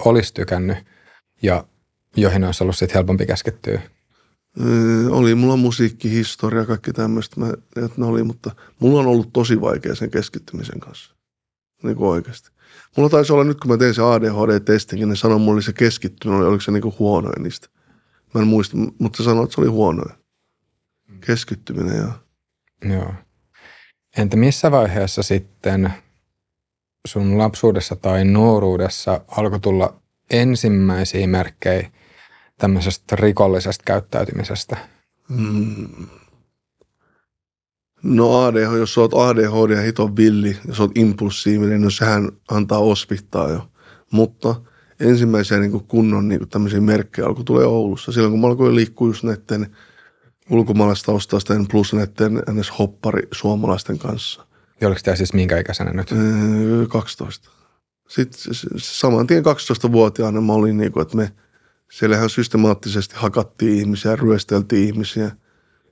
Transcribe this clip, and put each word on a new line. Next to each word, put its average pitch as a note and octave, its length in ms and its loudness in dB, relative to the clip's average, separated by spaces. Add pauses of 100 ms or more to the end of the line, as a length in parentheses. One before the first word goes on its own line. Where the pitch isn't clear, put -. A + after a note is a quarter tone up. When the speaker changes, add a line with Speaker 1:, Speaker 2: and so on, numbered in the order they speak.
Speaker 1:
olisi A#2 300 4
tykännyt F#2 440 -4 (640)
ja F2+ 220 0 (520)
joihin F#2+ 280 2
olisi F#2 200 -2
ollut F#2 120 0
sit - 180 -4
helpompi F#2+ 320 0
keskittyä? - 560 -6 (800)
Speaker 2:
Öö, A2+ 500 2
oli A#2 240 4
mulla B2+ 220 2
musiikkihistoria, A2+ 1120 -2
kaikki A2+ 260 -6
tämmöistä, A2 480 -6
mä, A#2 80 -4 (280)
että A#2+ 200 -6
ne B2 100 -4
oli, A#2 160 -2
mutta A#2 280 -8 (280)
mulla C#3 220 4
on C3 60 0
ollut A#2 260 2
tosi A#2 280 2
vaikea - 340 -2
sen - 160 -6
keskittymisen - 680 -8
kanssa. - 340 -20 (680)
Niinku G2 260 -2
oikeasti. E2+ 420 -6 (460)
Mulla D3 140 4
taisi D3 220 4
olla C#3 120 4
nyt, C#3+ 160 -2
kun B2+ 100 -2
mä A#2 60 6
tein A#2+ 180 2
sen A2+ 100 0
A A#2 160 4
D A2 100 0
H G#2 180 0
D-testinkin, G#2 600 0
ne G2+ 80 -2
sanoi A2 220 2
mulle G#2+ 240 2
se G2+ 100 -6
keskittyminen, G2+ 680 -2
oli, F2 80 2
oliko G2+ 120 2
se - 100 -6
niinku G2+ 280 -2
huonoin G2+ 440 0
niistä. - 260 -10 (640)
Mä A2+ 60 0
en G#2+ 60 2
muista, A2 300 0
m-, A2 220 -4
mutta A2+ 180 -4
se A2 80 -6
sanoi, A#2 200 2
että - 100 -6
se - 60 -4
oli B2+ 100 4
huonoin. G#2 400 0 (960)
Speaker 1:
Hmm. F#2+ 120 -20
Speaker 2:
Keskittyminen, G#2+ 760 -6
joo. G#2+ 160 -4 (800)
Speaker 1:
Joo. F#2 200 -6 (1040)
Entä G#2+ 200 0
missä C#3 340 4
vaiheessa G#2 520 0
sitten G2 720 -2 (1120)
sun G2+ 320 0
lapsuudessa G#2+ 580 0
tai F#2+ 280 0
nuoruudessa G2 1040 2
alkoi G#2 320 -2
tulla F#2+ 400 0 (300)
ensimmäisiä G2 960 2
merkkejä F#2 640 -2 (680)
tämmöisestä F#2+ 580 0
rikollisesta G2 680 2
käyttäytymisestä? - 920 -4 (580)
Speaker 2:
Hmm. G#2+ 520 -4 (2250)
No B2 420 4
A A#2 100 2
D A2 120 2
H A#2 80 -2
D, A2+ 40 0
jos G#2+ 160 -2
sä A#2 60 2
oot A2+ 140 4
A B2 220 4
D A2 120 2
H A2 200 2
D - 20 0
ja G#2 120 2
hiton G#2+ 340 -2
villi, G#2 400 2 (120)
ja - 60 -10
sä G#2+ 80 0
oot G2+ 160 0
impulsiivinen, G#2 840 0
no G2+ 80 2
sehän G#2 420 0 (180)
antaa G#2+ 280 0
osvittaa G2 720 -2
jo. - 180 -8 (440)
Mutta A2+ 420 0 (460)
ensimmäisiä A2+ 580 2
niinku G2+ 220 -2
kunnon G#2+ 480 0
niinku G2 180 -2
tämmöisiä G2+ 340 -2
merkkejä G#2+ 460 0
alkoi A#2 180 -4
tulee B2+ 220 4
Oulussa. A2+ 460 -2
Silloin A2 200 2
kun A2 80 2
mä A#2+ 60 4
alkoin B2 280 4
liikkua A#2 340 0
just A2 140 -4
näitten G#2 540 -6 (720)
ulkomaalaistaustaisten G#2 1160 0
plus G#2 280 0
näitten G#2+ 560 -2
N G#2 140 -2
S - 140 -12
hoppari G2+ 540 -2
suomalaisten G#2 640 -4
kanssa. - 480 -10 (340)
Speaker 1:
Ja A2 80 0
oliko F#2+ 160 0
tää F#2 120 0
siis F#2 160 -2
minkä F2+ 260 2
ikäisenä E2+ 340 -6
nyt? F#2+ 200 -6
Speaker 2:
Öö, A2 720 0
kaksitoista. - 640 -8 (580)
Sitten - 460 -6
s-, - 120 -12 (100)
s-, - 240 -12
saman A#2+ 260 2
tien E3 160 2
kaksitoistavuotiaana A2+ 1000 0
mä G#2+ 120 2
olin G#2+ 240 2
niinku, G#2 240 -2
että A2 160 -4
me, G#2 160 -2 (600)
siellähän A2 380 2
systemaattisesti G#2+ 880 0
hakattiin G#2+ 600 -2
ihmisiä, G#2 380 -2
ryösteltiin G#2 720 0
ihmisiä. G#2+ 420 -4 (600)